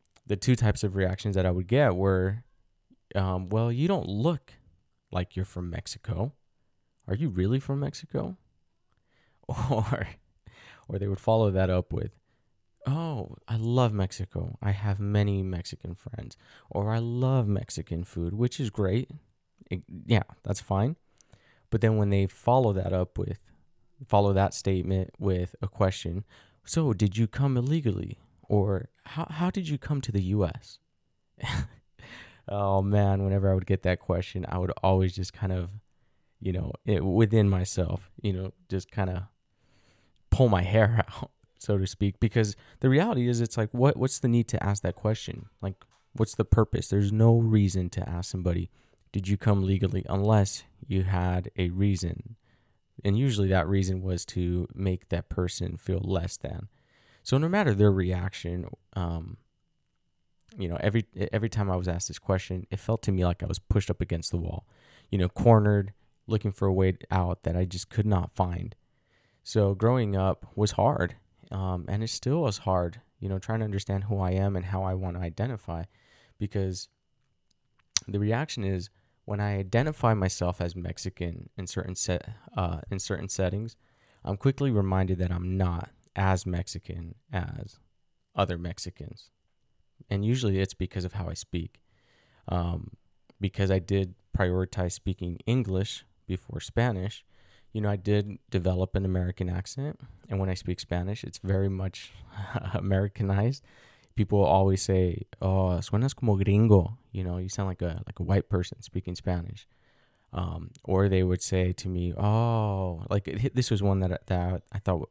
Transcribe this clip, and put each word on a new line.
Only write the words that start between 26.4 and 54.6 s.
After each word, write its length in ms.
"So 280
did 240
you 100
come 300
illegally?" 600
Or, 460
"How, 240
how 200
did 180
you 100
come 240
to 100
the 100
U 220
S?" 340
<laughs> 60
Oh 340
man, 400
whenever 280
I 40
would 120
get 180
that 160
question, 480
I 100
would 140
always 320
just 180
kind 200
of, 180
you 120
know, 200
it, 200
within 440
myself, 600
you 120
know, 200
just 220
kinda 380
pull 180
my 140
hair 480
<laughs> 60
out, 140
so 160
to 80
speak, 340
because 360
the 80
reality 400
is 120
it's 160
like, 160
what, 240
what's 220
the 100
need 200
to 140
ask 200
that 120
question? 520
Like, 160
what's 220
the 100
purpose? 440
There's 240
no 260
reason 520
to 180
ask 220
somebody, 400
"Did 160
you 80
come 260
legally?" 460
unless 560
you 180
had 520
a 140
reason. 640
And 140
usually 300
that 200
reason 340
was 240
to 480